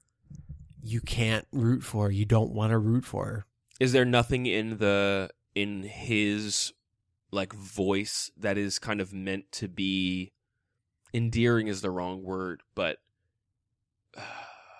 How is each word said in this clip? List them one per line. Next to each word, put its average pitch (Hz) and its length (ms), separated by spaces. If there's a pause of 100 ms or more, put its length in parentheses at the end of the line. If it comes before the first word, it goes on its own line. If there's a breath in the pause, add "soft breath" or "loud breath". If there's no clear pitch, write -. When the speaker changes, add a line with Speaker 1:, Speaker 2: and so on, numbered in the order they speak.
(840)
Speaker 1:
you 113 180
can't 113 520
root 123 300
for. 104 280
You 98 140
don't 113 280
wanna 110 260
root 113 260
for. 101 420 (340)
Speaker 2:
Is 127 120
there 127 120
nothing 123 420
in 107 320
the, 101 520 (240)
in 101 280
his, 104 880 (580)
like, 95 240
voice 98 800
that 101 200
is 101 220
kind 107 220
of 95 120
meant 95 400
to 101 160
be, 92 640 (800)
endearing 117 560
is 95 120
the 95 100
wrong 90 320
word, 92 400 (120)
but 87 240 (1160)
<sighs> - 20 (600 loud breath)